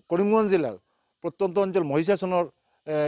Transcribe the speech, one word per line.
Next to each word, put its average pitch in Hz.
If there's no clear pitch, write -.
কৰিমগঞ্জ 208
জিলাৰ 147
প্ৰত্যন্ত 175
অঞ্চল 190
মহিষাসনৰ, 175
এ, 156